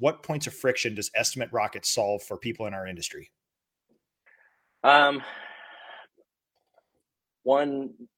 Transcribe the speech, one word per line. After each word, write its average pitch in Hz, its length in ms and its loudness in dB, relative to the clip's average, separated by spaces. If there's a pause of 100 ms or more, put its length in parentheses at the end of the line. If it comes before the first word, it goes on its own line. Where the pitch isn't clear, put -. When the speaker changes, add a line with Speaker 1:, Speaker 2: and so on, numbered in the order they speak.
Speaker 1:
what 151 220 2
points 151 240 -4
of - 60 -8
friction 123 420 0
does 101 200 -6
Estimate 120 360 -2
Rocket 107 360 -2
solve 104 380 0
for 98 120 -10
people 113 300 -6
in 101 80 -8
our 95 120 -8
industry? 85 440 -10 (1500)
Speaker 2:
Um, 143 380 6 (2250)
one 135 520 2 (240)